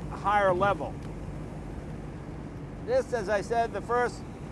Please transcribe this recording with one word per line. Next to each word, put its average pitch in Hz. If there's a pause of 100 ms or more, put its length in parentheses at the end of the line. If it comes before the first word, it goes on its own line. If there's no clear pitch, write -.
(100)
higher 202
level. 180 (1900)
This, 247
as 220
I 202
said, 233
the 196
first 240 (300)